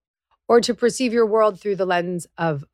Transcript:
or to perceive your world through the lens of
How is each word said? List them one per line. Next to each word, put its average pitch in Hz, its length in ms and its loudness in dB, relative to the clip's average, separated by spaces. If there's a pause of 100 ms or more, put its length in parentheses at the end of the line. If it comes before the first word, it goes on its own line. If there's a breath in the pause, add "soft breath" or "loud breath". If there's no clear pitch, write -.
(480)
or 233 120 6
to 233 140 0
perceive 240 380 -2
your 233 120 2
world 214 360 0
through 202 160 -4
the 185 100 -2
lens 175 400 -2 (100)
of 160 360 -4